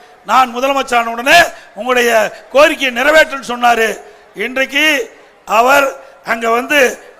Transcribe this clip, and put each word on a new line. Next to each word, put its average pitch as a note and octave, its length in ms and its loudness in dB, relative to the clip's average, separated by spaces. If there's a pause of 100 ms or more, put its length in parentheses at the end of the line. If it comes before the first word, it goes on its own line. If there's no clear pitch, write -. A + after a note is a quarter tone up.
(260)
நான் A#3+ 300 0
முதலமைச்சரான C4 500 -2
உடனே B3 360 2 (340)
உங்களுடைய A#3 560 0 (200)
கோரிக்கையை C4 520 0
நிறைவேற்றுன்னு" D4+ 440 2
சொன்னாரு. A#3 520 0 (360)
இன்றைக்கு C4 840 -2 (280)
அவர் C4 500 2 (300)
அங்க A#3 240 -4
வந்து B3 540 0 (160)